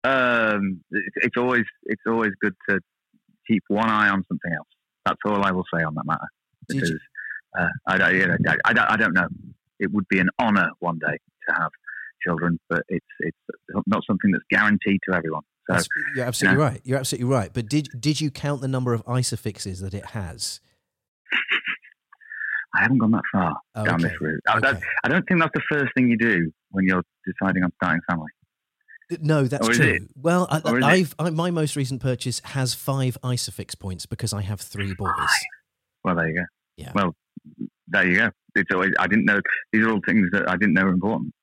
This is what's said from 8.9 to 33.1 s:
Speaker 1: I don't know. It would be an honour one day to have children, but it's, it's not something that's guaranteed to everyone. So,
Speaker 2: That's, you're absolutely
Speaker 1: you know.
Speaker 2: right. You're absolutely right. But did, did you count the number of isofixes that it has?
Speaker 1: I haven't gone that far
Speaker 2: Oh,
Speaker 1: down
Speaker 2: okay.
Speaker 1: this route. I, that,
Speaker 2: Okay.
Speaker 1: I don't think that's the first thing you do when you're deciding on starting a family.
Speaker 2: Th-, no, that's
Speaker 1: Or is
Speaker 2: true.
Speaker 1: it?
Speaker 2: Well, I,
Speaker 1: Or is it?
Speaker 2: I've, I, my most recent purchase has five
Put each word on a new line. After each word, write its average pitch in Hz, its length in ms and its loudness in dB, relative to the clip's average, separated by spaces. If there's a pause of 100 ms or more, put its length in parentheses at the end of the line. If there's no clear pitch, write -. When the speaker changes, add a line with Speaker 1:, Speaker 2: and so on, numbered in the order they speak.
Speaker 1:
I 110 40 2
don't 104 180 2
know. 92 140 2 (500)
It 92 140 -2
would 101 160 -2
be 98 100 2
an 90 100 4 (120)
honour 98 300 2 (100)
one 85 180 -2
day 76 180 -4 (320)
to 78 60 0
have 82 160 -2 (560)
children, 85 320 0 (120)
but 85 180 0
it's, 85 160 -4 (160)
it's 85 160 -6 (500)
not 98 200 0
something 101 240 2
that's 87 200 0
guaranteed 101 580 2
to 92 80 0
everyone. 80 260 -4 (260)
So, 92 60 0
Speaker 2:
That's, 90 140 0 (280)
you're 127 80 -2
absolutely 101 300 2
Speaker 1:
you - 100 4
know. 131 80 4
Speaker 2:
right. 120 120 -8
You're 135 140 0
absolutely 127 320 -2
right. 120 220 2
But 117 160 -4
did, 147 200 0 (120)
did 147 200 0
you 151 120 0
count 143 300 -4
the 135 60 -2
number 127 260 0
of 110 100 -4
isofixes 113 760 -4
that 95 140 -6
it 101 120 -10
has? 85 540 -10 (2250)
Speaker 1:
I 101 80 2
haven't 120 160 4
gone 110 140 4
that 110 180 2
far 85 260 0 (180)
Speaker 2:
Oh, 107 100 -6
Speaker 1:
down 85 160 2
Speaker 2:
okay. 85 120 2
Speaker 1:
this 82 80 -10
route. 78 280 -4
I, 107 120 4
that, 131 160 2
Speaker 2:
Okay. - 80 -10 (200)
Speaker 1:
I 101 40 2
don't 160 200 2
think 180 120 4
that's 160 140 2
the 151 160 0
first 143 240 0
thing 127 140 4
you 117 80 4
do 98 340 2 (200)
when 95 160 2
you're 92 160 4 (240)
deciding 92 380 0
on 87 80 0 (100)
starting 85 260 0
a 90 40 0
family. 80 180 -4 (800)
Speaker 2:
Th-, 165 100 -6
no, 151 240 2
that's 120 240 0
Speaker 1:
Or 113 40 4
is 120 40 4
Speaker 2:
true. - 100 6
Speaker 1:
it? - 160 2 (140)
Speaker 2:
Well, 170 340 2
I, 156 140 0
Speaker 1:
Or 117 140 2
is 131 60 4
it? 143 40 6
Speaker 2:
I've, 175 300 4
I, 165 120 -2
my 165 200 0
most 156 260 0
recent 131 240 -2
purchase 127 440 -2
has 131 300 -2
five 135 480 -2